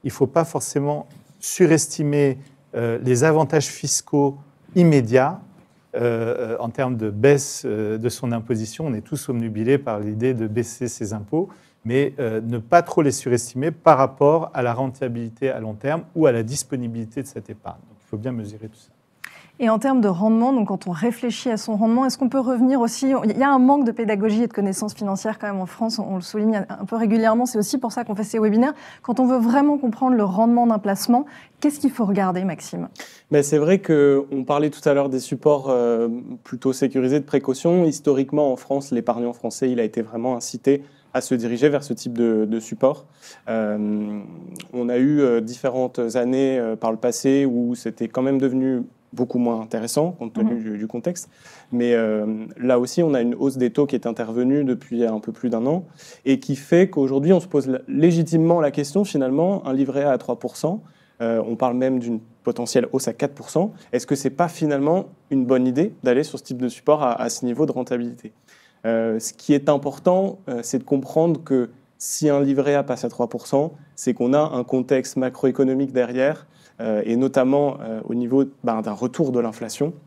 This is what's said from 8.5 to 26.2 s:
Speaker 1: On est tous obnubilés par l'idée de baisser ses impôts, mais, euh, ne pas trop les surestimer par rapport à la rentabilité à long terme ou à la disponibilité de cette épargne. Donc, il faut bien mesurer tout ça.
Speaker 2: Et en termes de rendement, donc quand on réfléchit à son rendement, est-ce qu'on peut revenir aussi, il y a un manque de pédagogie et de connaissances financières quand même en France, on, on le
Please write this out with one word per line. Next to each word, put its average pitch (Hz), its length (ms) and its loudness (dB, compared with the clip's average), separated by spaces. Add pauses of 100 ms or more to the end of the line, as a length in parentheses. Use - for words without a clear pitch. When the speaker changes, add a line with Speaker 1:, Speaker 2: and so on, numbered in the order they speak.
Speaker 1:
On 127 60 -2
est 104 80 -6
tous - 280 -8
obnubilés 117 480 0
par 117 220 -4
l'idée 107 340 -2
de 113 140 -4
baisser 117 400 -6
ses 107 260 -8
impôts, 151 360 -4 (360)
mais, 139 340 0
euh, 110 220 -2
ne 117 160 -4
pas 170 240 4
trop 170 200 0
les 143 100 2
surestimer 127 600 -2
par 160 260 6
rapport 143 560 2
à 135 80 -2
la 120 120 0
rentabilité 120 760 -4
à 123 100 -4
long 110 140 -8
terme 151 300 -4 (100)
ou 160 120 2
à 135 60 8
la 117 120 2
disponibilité 117 800 -6
de - 60 -10
cette - 220 -14
épargne. - 300 -16 (100)
Donc, - 160 -20
il - 40 -20
faut 107 80 -8
bien 123 160 -6
mesurer 107 340 -10
tout 107 100 -20
ça. - 120 -20 (720)
Speaker 2:
Et 233 80 4
en 220 80 4
termes 262 220 2
de 208 80 4
rendement, 220 460 2
donc 214 160 0
quand 190 180 -6
on 180 40 -6
réfléchit 233 580 -4
à 214 80 -2
son 214 180 -4
rendement, 226 300 2
est-ce 262 120 -2
qu'on 254 120 0
peut 269 100 0
revenir 254 400 2
aussi, 254 340 0 (120)
il 208 120 0
y 254 60 2
a 277 60 4
un 269 100 4
manque 277 260 6
de 226 60 0
pédagogie 214 520 0
et 233 40 0
de 226 60 -8
connaissances 202 400 -2
financières 202 440 -4
quand 208 100 -8
même 196 120 -4
en 185 60 -4
France, 226 340 -4
on, 190 140 -6
on - 20 -4
le 175 60 -4